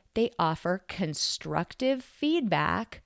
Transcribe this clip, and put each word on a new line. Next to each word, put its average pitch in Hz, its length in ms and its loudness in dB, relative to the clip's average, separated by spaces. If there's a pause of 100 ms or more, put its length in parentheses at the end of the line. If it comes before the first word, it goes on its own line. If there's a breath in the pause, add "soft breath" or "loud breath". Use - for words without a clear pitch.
(140 soft breath)
they 226 220 2
offer 170 520 0
constructive 170 1160 -2
feedback 202 1040 0